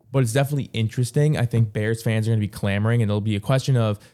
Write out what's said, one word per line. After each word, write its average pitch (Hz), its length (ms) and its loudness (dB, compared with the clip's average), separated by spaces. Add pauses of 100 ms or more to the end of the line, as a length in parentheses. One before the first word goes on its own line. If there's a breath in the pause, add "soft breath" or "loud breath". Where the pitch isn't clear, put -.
(100)
but 135 140 2
it's 113 80 -2
definitely 139 400 -2
interesting. 127 640 0
I 120 100 0
think 113 260 0
Bears 110 300 -2
fans 110 240 0
are 113 60 2
gonna 110 80 2
be 104 80 0
clamoring, 107 540 0
and 104 80 0
it'll 104 100 0
be 104 160 0
a 98 40 -4
question 131 360 0
of, 110 220 0 (160 soft breath)